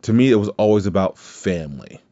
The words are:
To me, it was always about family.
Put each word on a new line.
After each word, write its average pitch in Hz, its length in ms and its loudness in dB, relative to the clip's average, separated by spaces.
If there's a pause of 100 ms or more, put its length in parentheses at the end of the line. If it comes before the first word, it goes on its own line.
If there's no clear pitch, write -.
To 110 100 -2
me, 127 180 4
it 117 60 4
was 101 140 0
always 107 360 0
about 95 320 -2
family. 78 800 -10 (120)